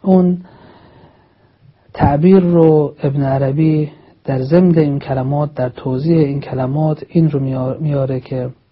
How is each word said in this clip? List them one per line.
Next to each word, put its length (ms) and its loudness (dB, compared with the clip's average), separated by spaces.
اون 400 2
تعبیر 460 4
رو 540 2
ابن 200 -2
عربی 680 0
در 160 -4
ضمن 360 2
این 220 0
کلمات، 540 -4
در 160 -4
توضیح 480 -2
این 220 0
کلمات، 720 -4
این 220 2
رو 80 -2
میار-، 380 -4
میاره 420 -4
که 300 -8